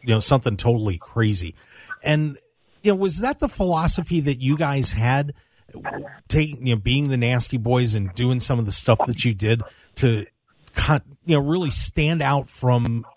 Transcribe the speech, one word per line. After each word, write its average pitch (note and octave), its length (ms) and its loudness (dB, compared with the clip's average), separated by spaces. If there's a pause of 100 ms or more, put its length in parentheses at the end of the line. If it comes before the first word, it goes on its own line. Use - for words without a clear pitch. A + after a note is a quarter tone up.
you A#2+ 120 0
know, A2 60 4
something A2+ 380 0
totally G#2+ 400 0
crazy." G2 560 -2 (500)
And, D3+ 340 -2 (440)
you G#3 100 2
know, G3 40 4
was F#3 240 0
that C4 200 -2
the C4+ 100 0
philosophy E3+ 720 0
that C3+ 200 -2
you C#3 160 0
guys C#3 360 0
had, C3+ 400 0 (960)
taking, C#3+ 380 0
you A#2+ 100 2
know, G#2 60 -2
being C3+ 280 2
the C3 80 0
Nasty B2 400 0
Boys A#2+ 360 2
and G2 220 -2
doing B2 240 0
some B2 180 0
of A#2 80 0
the G2+ 60 -4
stuff - 340 2
that A#2 180 -2
you A#2+ 100 2
did A2 280 0 (340)
to, A2+ 300 0 (480)
con-, - 280 2 (240)
you E3 100 2
know, C#3+ 100 2
really D#3+ 240 0
stand D#3 540 0
out C#3 260 0
from A#2+ 560 0 (120)